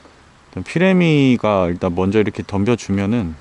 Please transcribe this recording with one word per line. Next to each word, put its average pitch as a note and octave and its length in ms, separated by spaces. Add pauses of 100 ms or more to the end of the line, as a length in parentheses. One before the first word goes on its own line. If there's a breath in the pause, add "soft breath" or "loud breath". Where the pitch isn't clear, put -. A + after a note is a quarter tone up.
(480 loud breath)
일단 - 140
피레미가 C#3+ 1040
일단 F2 260
먼저 F#2+ 260
이렇게 G#2 260
덤벼주면은 G2+ 960